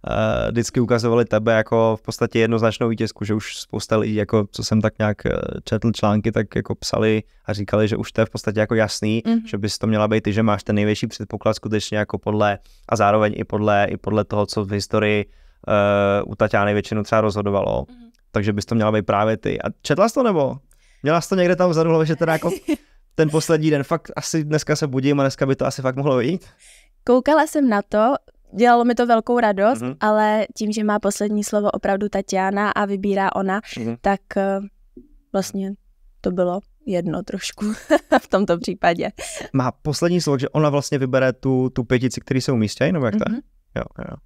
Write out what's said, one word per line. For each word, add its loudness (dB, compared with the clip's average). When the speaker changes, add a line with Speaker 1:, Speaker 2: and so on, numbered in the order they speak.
Speaker 1:
eh, -2
vždycky -2
ukazovaly 2
tebe 2
jako 2
v -16
podstatě -2
jednoznačnou 2
vítězku, -4
že -2
už -6
spousta -4
lidí, 0
jako 0
co -10
jsem 2
tak 0
nějak, -2
eh, 0
četl 0
články, 2
tak -2
jako -2
psali 0
a -4
říkali, 0
že -2
už -6
to 0
je 4
v -12
podstatě -4
jako 0
jasný, 0
Speaker 2:
Mhm. 2
Speaker 1:
že -6
bys -4
to -2
měla 2
být 2
ty, -2
že 2
máš 0
ten -2
největší 0
předpoklad -4
skutečně -4
jako -2
podle, 0
a 2
zároveň 4
i -6
podle, 2
i -6
podle -2
toho, 0
co -4
v -8
historii, 0
eh, 2
u -10
Tatiany 0
většinu -2
třeba 2
rozhodovalo. 0
Speaker 2:
Mhm. -20
Speaker 1:
Takže 0
bys -4
to -4
měla 2
být 0
právě 0
ty. -4
A -6
četla 2
jsi -8
to, 0
nebo? 0
Měla 2
jsi -12
to 0
někde 4
tam 2
vzadu 2
v 4
hlavě, 4
že 0
teda 0
jako -2
Speaker 2:
<laughs> -6
Speaker 1:
ten 2
poslední 2
den, 2
fakt -4
asi -4
dneska 0
se -4
budím 2
a 2
dneska 0
by 2
to -2
asi -4
fakt -2
mohlo 0
vyjít? -2
Speaker 2:
Koukala 4
jsem 0
na 2
to, 2
dělalo 6
mi 2
to 2
velkou 2
radost, 2
Speaker 1:
Mhm. -6
Speaker 2:
ale 2
tím, -4
že -4
má 0
poslední -2
slovo 0
opravdu -2
Tatiana -2
a -2
vybírá -2
ona, -2
Speaker 1:
Mhm. -6
Speaker 2:
tak, 0
eh, -2
vlastně -4
to -2
bylo -2
jedno -4
trošku -8
<laughs> 2
v -20
tomto 2
případě. -2
Speaker 1:
Má 0
poslední -2
slovo, 0
že -4
ona 2
vlastně -2
vybere 2
tu, 0
tu -4
pětici, 0
který -2
se -2
umístějí, 0
nebo 0
jak -2
to 0
je? -2
Speaker 2:
Mhm. -4
Speaker 1:
Jo, -4
jo. -12